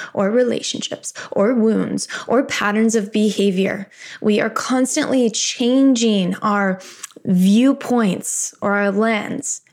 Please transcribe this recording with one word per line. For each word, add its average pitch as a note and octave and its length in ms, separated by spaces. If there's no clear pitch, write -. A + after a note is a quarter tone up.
or G3 160
relationships - 840
or G#3+ 220
wounds G#3+ 560
or B3+ 160
patterns G#3 500
of G#3 200
behavior. G3+ 760
We G#3 220
are A3+ 80
constantly B3+ 800
changing A#3 1120
our G3+ 400
viewpoints A3 1400
or G3+ 120
our G3+ 180
lens. G#3+ 680